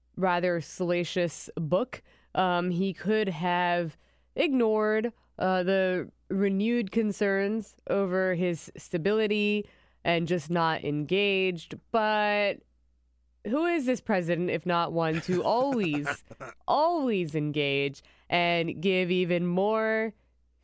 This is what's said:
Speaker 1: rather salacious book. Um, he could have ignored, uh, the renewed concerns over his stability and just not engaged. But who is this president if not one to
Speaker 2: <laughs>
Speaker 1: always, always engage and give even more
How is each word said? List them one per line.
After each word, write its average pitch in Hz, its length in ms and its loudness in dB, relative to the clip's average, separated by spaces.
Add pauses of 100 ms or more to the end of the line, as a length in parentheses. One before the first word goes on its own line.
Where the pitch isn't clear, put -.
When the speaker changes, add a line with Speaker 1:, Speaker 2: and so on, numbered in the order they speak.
(160)
Speaker 1:
rather 175 460 0
salacious 175 920 -2
book. 170 460 -2 (320)
Um, 180 380 2
he 185 220 0
could 214 360 0
have 175 680 0 (380)
ignored, 220 760 2 (280)
uh, 185 240 2
the 185 460 0 (200)
renewed 202 640 0
concerns 202 840 0 (140)
over 185 460 0
his 175 420 -2
stability 208 880 0 (380)
and 170 240 0
just 160 220 -2
not 165 340 0
engaged. 185 920 -2 (160)
But 208 680 0 (880)
who 285 180 0
is 339 200 0
this 247 160 0
president 175 480 0
if 156 160 -4
not 170 280 0
one 160 280 0
to 180 220 0
Speaker 2:
<laughs> 175 120 2
Speaker 1:
always, 185 680 -2 (440)
always 247 680 2
engage 143 680 0 (280)
and 170 520 0
give 185 300 2
even 180 340 2
more 220 680 0 (500)